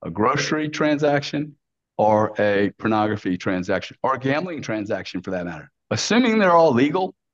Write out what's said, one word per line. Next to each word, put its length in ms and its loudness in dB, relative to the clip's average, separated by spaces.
a 60 -10
grocery 580 0
transaction, 880 -2
or 400 2
a 400 2
pornography 580 -2
transaction, 640 -4
or 140 0
a 40 -6
gambling 440 -4
transaction 580 -6
for 80 -10
that 160 -4
matter. 240 -12
Assuming 480 2
they're 140 4
all 200 6
legal, 400 2